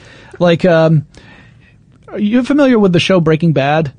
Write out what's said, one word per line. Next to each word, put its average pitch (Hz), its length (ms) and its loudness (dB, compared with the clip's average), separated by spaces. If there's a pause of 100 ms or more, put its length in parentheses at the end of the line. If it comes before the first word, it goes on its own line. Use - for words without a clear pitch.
(400)
Like, 175 260 0
um, 160 400 2 (1040)
are 302 100 -12
you 214 240 0
familiar 269 340 0
with 196 160 2
the 175 60 2
show 190 200 0
Breaking 160 340 0
Bad? 143 460 -2